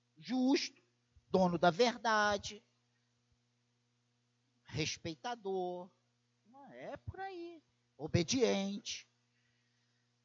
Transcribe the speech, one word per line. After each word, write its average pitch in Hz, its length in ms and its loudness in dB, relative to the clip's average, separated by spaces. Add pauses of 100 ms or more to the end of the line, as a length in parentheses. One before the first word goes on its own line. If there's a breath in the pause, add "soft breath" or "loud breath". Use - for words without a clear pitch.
(160)
Justo, 254 680 0 (460)
dono 180 280 4
da 175 140 6
verdade, 208 920 2 (2000)
respeitador. 180 1200 -6 (580)
Não 262 260 -20
é 151 240 -14
por - 240 -14
aí. 349 420 -12 (340)
Obediente. 127 1120 -2 (1160)